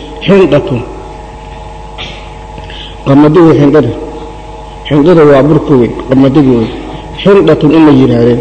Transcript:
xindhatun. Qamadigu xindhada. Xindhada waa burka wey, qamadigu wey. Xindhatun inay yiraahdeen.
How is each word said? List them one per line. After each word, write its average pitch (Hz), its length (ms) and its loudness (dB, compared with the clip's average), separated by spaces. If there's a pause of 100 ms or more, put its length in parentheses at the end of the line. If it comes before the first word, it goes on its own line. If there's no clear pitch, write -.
(200)
xindhatun. 143 600 0 (2250)
Qamadigu 156 500 4
xindhada. 139 380 2 (880)
Xindhada 156 420 2
waa 139 200 6
burka 151 300 0
wey, 120 180 2 (140)
qamadigu 135 520 2
wey. 110 120 -2 (460)
Xindhatun 156 560 2
inay 156 240 4
yiraahdeen. 120 460 2